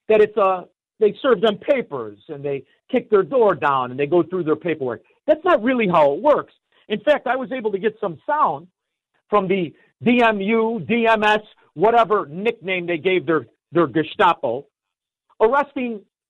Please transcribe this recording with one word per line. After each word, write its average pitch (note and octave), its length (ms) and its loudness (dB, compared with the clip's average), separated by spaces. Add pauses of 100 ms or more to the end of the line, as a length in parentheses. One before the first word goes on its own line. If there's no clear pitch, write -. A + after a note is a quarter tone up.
that G#3+ 140 4
it's G#3 160 0
a, F#3+ 280 0 (340)
they G#3 220 2
serve A#3+ 200 2
them G#3 160 0
papers C3+ 640 -4 (100)
and C#3+ 140 -14
they C#3 200 -6 (260)
kick - 200 -2
their G3 140 4
door A3 300 2
down C3+ 380 0
and B2+ 80 -8
they C#3+ 60 0
go E3 180 2
through F3+ 200 -6
their D3+ 120 0
paperwork. D3+ 460 -6 (260)
That's D#4 160 0
not E4+ 180 2
really A#3+ 260 0
how D#3 260 4
it E3 80 -6
works. B3 320 0 (340)
In G#3+ 140 -6
fact, - 260 0
I A#3+ 80 -2
was B3+ 160 -8
able A#3 200 -4
to G3 80 -4
get G#3+ 200 -4
some F3 260 -6
sound F#3+ 420 -2 (600)
from G3+ 180 2
the F3 260 -2 (300)
D A#3+ 180 2
M A3 180 2
U, A3 480 -2
D A3+ 200 0
M A3 160 2
S, G#3+ 180 2 (320)
whatever G#3 540 2
nickname F#3 580 -6
they E3+ 120 -2
gave F3 280 -2
their, D3+ 220 -2 (240)
their D#3+ 160 2
Gestapo, D3+ 760 -2 (760)
arresting B3 600 0 (280)